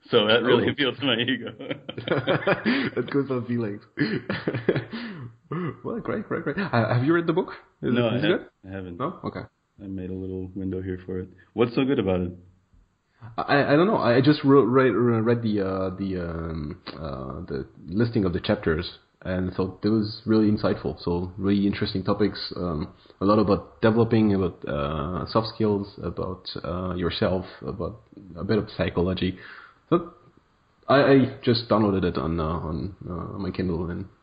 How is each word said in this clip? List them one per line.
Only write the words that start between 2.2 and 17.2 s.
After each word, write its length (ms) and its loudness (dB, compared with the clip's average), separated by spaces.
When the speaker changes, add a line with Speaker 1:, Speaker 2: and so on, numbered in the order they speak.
Speaker 2:
That's 140 -4
good 180 0
for 200 -2
feelings. 340 -4
<laughs> 1900 -6
Well, 160 -6
great, 280 -6
great, 160 -6
great. 160 -4
Uh, 340 0
have 100 2
you 100 4
read 120 2
the 80 0
book? 200 -2
Is 120 0
Speaker 1:
No, 160 4
Speaker 2:
it, 80 0
is 60 -2
Speaker 1:
I 40 2
Speaker 2:
it 40 4
Speaker 1:
ha-, 60 2
Speaker 2:
good? 80 -8
Speaker 1:
I 60 -10
haven't. 240 -10
Speaker 2:
No? 240 -6
Okay. 160 -8
Speaker 1:
I 40 -12
made 240 -8
a 20 -6
little 400 -8
window 300 -4
here 240 -6
for 140 -6
it. 80 -10
What's 200 4
so 120 2
good 120 2
about 240 2
it? 100 -2
Speaker 2:
I, 280 2
I 100 4
don't 100 6
know. 120 2
I 220 4
just 240 4
wrote, 220 8
read, 280 4
read 500 2
the, 180 0
uh, 340 -2
the, 220 -4
um, 600 -6
uh, 600 -10